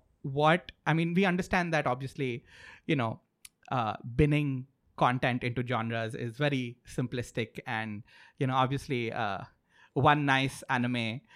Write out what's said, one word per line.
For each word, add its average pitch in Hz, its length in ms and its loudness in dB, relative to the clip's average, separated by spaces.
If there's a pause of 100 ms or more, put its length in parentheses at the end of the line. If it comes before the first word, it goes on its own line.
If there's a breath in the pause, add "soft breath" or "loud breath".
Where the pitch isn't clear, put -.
(220)
what, 151 480 2 (160)
I 156 60 4
mean, 170 220 2
we 190 100 4
understand 180 480 0
that 147 140 2
obviously, 127 580 -4 (420 loud breath)
you 165 80 2
know, 117 260 -2 (520)
uh, 110 220 -2 (220)
binning 147 500 2 (300)
content 127 460 2
into 123 240 -2
genres 113 480 -4
is 120 220 -8
very 131 400 -2 (100)
simplistic, 120 800 -6
and, 110 360 -6 (360 soft breath)
you 139 80 0
know, 131 80 0
obviously, 131 580 0
uh, 101 260 -2 (560 soft breath)
one 147 320 4
nice 135 420 2
anime, 123 520 0 (160 soft breath)